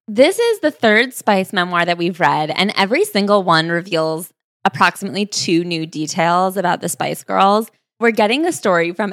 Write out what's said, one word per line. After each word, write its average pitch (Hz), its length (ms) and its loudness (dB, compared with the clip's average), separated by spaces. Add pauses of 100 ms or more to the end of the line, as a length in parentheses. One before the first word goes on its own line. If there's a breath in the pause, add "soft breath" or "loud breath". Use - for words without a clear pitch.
This 262 300 4
is 453 220 0
the 302 100 0
third 240 420 2
Spice 190 400 0
memoir 175 320 0
that 175 140 0
we've 175 220 -4
read, 151 300 2
and 190 240 0
every 220 300 0
single 202 380 2
one 165 260 2
reveals 165 640 -4 (320)
approximately 196 640 0
two 170 360 0
new 170 220 -4
details 175 720 -2
about 180 240 -2
the 175 80 -6
Spice 151 340 -6
Girls. 196 480 2 (300)
We're 233 120 2
getting 220 280 0
the 339 120 0
story 170 400 0
from 202 200 -6